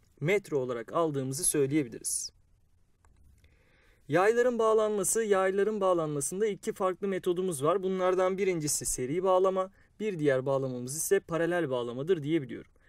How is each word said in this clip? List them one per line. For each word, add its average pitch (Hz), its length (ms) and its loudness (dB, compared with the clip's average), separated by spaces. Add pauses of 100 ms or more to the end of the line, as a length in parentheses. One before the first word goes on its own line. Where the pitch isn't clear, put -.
(200)
metre 185 360 0
olarak 123 380 -4
aldığımızı 135 500 -2
söyleyebiliriz. 139 880 -2 (1800)
Yayların 226 520 4
bağlanması, 214 640 2
yayların 196 580 2
bağlanmasında 175 640 0
iki 208 260 -6
farklı 185 340 -2
metodumuz 180 560 -2
var. 180 200 2
Bunlardan 185 540 2
birincisi 170 480 -2
seri 139 380 -2
bağlama, 190 480 2 (280)
bir 208 200 -4
diğer 135 260 2
bağlamamız 131 500 -2
ise 196 240 2
paralel 170 500 -2
bağlamadır 131 540 -2
diyebiliyorum. 135 480 -4 (180)